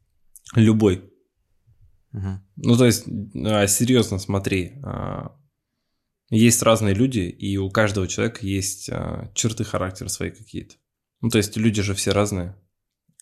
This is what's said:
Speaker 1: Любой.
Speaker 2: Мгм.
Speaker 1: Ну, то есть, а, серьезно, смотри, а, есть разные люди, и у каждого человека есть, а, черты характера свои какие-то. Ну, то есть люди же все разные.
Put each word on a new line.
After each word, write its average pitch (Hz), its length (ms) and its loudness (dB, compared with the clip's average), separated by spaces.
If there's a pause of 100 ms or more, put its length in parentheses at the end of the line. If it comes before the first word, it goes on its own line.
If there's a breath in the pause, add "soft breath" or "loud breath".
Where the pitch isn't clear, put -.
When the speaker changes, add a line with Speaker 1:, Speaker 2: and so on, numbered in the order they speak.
(560)
Speaker 1:
Любой. 107 560 4 (1000)
Speaker 2:
Мгм. 95 300 -8 (140)
Speaker 1:
Ну, 120 200 2
то 127 100 6
есть, - 180 2 (300)
а, 104 320 0
серьезно, 113 520 2
смотри, 95 540 -4 (100)
а, 95 540 -10 (920)
есть 113 320 4
разные 110 320 4
люди, 117 260 0
и 98 380 -4
у 95 120 -2
каждого 101 380 0
человека 113 380 -4
есть, 98 440 -4
а, - 440 -8
черты 113 300 -2
характера 92 440 -6
свои 90 220 -6
какие-то. - 460 -16 (440)
Ну, 117 80 0
то 113 100 2
есть 101 180 0
люди 107 260 2
же 98 120 -4
все 98 180 -2
разные. 95 440 -2 (640)